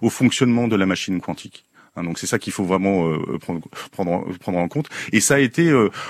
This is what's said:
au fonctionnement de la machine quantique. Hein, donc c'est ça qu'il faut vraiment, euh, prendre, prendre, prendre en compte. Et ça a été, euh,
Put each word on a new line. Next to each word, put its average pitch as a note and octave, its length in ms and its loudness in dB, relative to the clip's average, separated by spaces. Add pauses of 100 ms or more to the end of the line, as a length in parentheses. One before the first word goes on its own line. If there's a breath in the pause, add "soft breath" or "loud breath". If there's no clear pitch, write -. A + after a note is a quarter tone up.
au A#2 80 2
fonctionnement A#2+ 600 2
de A2 60 2
la G2 120 2
machine F#2 340 -2
quantique. - 460 -12 (320 soft breath)
Hein, E2+ 60 -6
donc E2+ 140 -6
c'est - 80 -8
ça A#2 120 0
qu'il - 140 -6
faut G#2 120 -2
vraiment, F#2 440 2
euh, - 320 -4
prendre, E2+ 200 -8 (300 loud breath)
prendre, F2+ 340 -4 (140)
prendre F2+ 200 -4
en F2 100 0
compte. D3 180 -4 (260 loud breath)
Et A3 80 4
ça - 140 2
a C#3 40 4
été, C#3 300 2
euh, A#2 220 4 (180 loud breath)